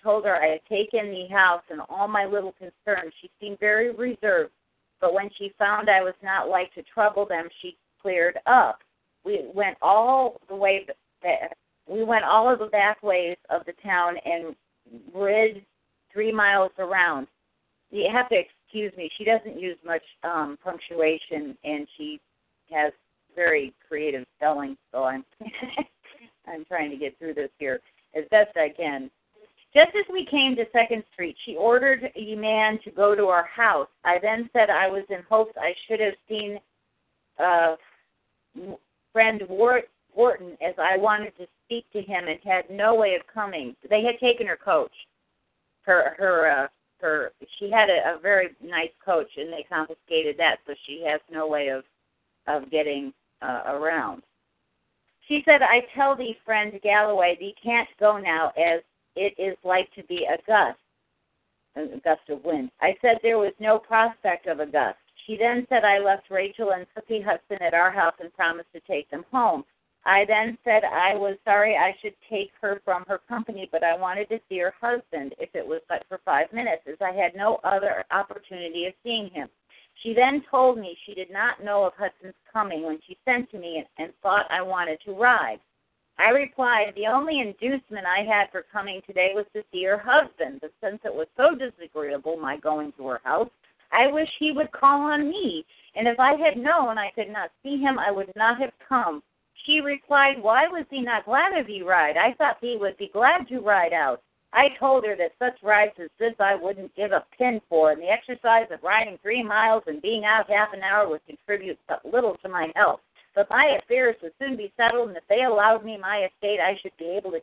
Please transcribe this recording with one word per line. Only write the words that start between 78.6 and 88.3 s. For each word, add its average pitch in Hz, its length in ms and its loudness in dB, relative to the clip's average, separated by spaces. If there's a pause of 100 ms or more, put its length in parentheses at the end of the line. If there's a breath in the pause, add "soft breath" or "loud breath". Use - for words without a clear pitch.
of 190 80 -10 (100)
seeing 220 260 -8
him. 156 180 -12 (540 soft breath)
She 226 100 -6
then 262 380 4
told 254 280 4
me 180 180 -12 (100)
she 202 80 -18
did 185 160 -12
not 208 320 -4
know 202 220 0
of 180 100 0
Hudson's 190 400 -10 (180)
coming 190 300 -4
when 160 240 -8
she 185 180 -20
sent 254 260 0
to 214 80 -16
me 170 200 -10
and, 151 80 -10 (120)
and 165 140 -12 (100)
thought 196 280 2
I 170 100 -2
wanted 175 420 -4
to 202 100 -12
ride. 190 480 2 (580)
I 202 120 6
replied, 240 640 0
"The 208 100 -4
only 277 320 0
inducement 220 640 -6
I 190 200 0
had 208 260 0